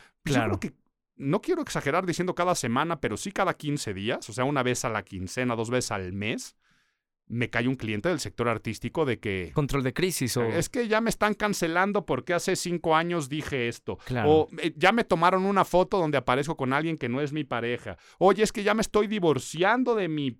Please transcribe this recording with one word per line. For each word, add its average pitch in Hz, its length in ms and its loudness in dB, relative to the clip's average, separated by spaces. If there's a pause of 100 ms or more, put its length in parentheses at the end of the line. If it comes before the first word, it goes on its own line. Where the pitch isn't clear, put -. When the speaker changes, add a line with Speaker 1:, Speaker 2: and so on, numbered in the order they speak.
(220)
Speaker 1:
pues 147 120 0
yo 123 80 4
Speaker 2:
Claro. 101 160 -2
Speaker 1:
creo - 140 -6
que, - 100 -20 (320)
no 143 280 -2
quiero 330 180 -2
exagerar 170 460 0
diciendo 175 280 -2
cada 175 200 2
semana, 143 440 0
pero 107 200 -2
sí - 140 -8
cada 185 220 0
quince 143 380 -4
días, 101 380 -4
o - 20 -12
sea, 123 120 -2
una 139 180 0
vez 123 240 -2
a - 20 -2
la 107 160 -4
quincena, 117 500 -4
dos 113 140 -2
veces 123 240 -2
al 95 220 -6
mes, 107 420 -6 (720)
me 113 220 -4
cae 120 180 0
un 131 80 0
cliente 110 320 -4
del 175 100 0
sector 117 300 -4
artístico 117 560 -2
de 117 160 0
que 95 340 -4
Speaker 2:
Control 143 280 0
de 127 120 0
crisis 156 440 -2
o 120 40 2
Speaker 1:
"Es 117 260 0
que 240 200 -2
ya 214 120 2
me 226 100 0
están 208 240 0
cancelando 196 720 0
porque 156 300 -2
hace 180 220 0
cinco 170 400 2
años 165 320 0
dije 135 400 -2
esto". 110 380 -6
Speaker 2:
Claro. 123 240 2
Speaker 1:
O, 156 180 6 (100)
eh, 156 180 -4
"Ya 175 160 6
me 226 120 2
tomaron 185 400 4
una 196 200 4
foto 180 340 2
donde 151 200 2
aparezco 139 380 0
con 131 160 -2
alguien 156 260 0
que 131 120 -4
no 127 100 -2
es 147 120 -4
mi 151 120 -4
pareja". 117 520 -4 (220)
"Oye, 196 240 6
es 208 100 2
que 208 120 -4
ya 208 100 4
me 226 80 2
estoy 214 240 2
divorciando 202 880 2
de 196 140 -2
mi, 143 320 -4